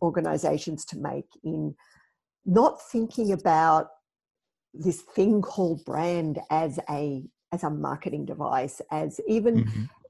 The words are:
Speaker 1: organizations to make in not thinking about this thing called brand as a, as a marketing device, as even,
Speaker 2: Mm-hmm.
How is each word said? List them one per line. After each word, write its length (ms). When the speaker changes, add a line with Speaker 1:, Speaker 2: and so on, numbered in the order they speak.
Speaker 1:
organizations 840
to 120
make 300
in 320
not 460
thinking 400
about 580
this 300
thing 380
called 440
brand 560
as 300
a, 320
as 100
a 80
marketing 560
device, 540
as 380
even, 360
Speaker 2:
Mm-hmm. 200